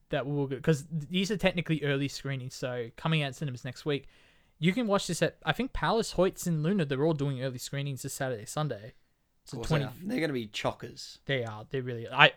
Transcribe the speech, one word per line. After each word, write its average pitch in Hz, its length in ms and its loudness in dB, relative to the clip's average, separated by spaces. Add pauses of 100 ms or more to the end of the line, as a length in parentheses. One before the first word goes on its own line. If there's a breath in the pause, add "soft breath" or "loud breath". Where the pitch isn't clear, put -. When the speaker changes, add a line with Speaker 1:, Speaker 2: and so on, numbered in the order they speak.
(100)
Speaker 1:
that 135 160 0
we 147 80 -2
were 143 140 0
go-, 131 120 -4
'cause 151 300 -2
these 170 400 0
are 214 80 0
technically 170 460 2
early 139 240 2
screenings, 131 460 -8
so 123 420 -4
coming 160 260 2
out 139 120 -4
cinemas 131 300 -6
next 127 220 -8
week, 143 220 0 (500 soft breath)
you 170 160 4
can 240 140 0
watch 196 180 2
this 170 160 -2
at, - 140 2 (100)
I 156 60 4
think, 254 200 -4
Palace, 202 420 0
Hoyts, 180 320 2
and 160 160 2
Luna. 175 220 4
They're 139 200 2
all 165 100 6
doing 139 280 -2
early 127 160 -4
screenings 139 440 -6
this 135 100 -8
Saturday, 123 320 -4
Sunday. 117 500 -4 (500)
Speaker 2:
Of - 60 -20
Speaker 1:
So 135 80 -8
Speaker 2:
course 117 100 -2
Speaker 1:
twenty 151 160 4
Speaker 2:
they 107 60 -4
are. - 120 -12
They're 151 180 -2
gonna 156 120 0
be 117 160 -2
chockers. - 800 -6
Speaker 1:
They 131 180 0
are. 110 260 -8
They 135 100 -2
really 120 280 -6
are. 123 60 -10
I, 147 220 10